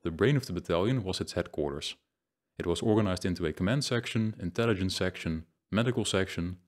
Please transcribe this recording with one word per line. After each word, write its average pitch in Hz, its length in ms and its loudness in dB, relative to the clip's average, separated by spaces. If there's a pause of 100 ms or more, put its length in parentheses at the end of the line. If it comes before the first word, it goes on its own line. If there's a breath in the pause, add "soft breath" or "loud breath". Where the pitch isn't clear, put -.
the 82 80 -2
brain 113 260 4
of 120 80 -2
the - 80 -8
battalion 95 500 0
was 92 160 -4
its - 140 -4
headquarters. 73 640 -4 (640)
It 98 60 -4
was 85 160 2
organized 107 440 4
into 87 200 0
a 78 80 0
command 117 300 0
section, 113 560 0
intelligence 95 560 0
section, 85 500 -2 (260)
medical 117 340 2
section, 92 520 0 (100)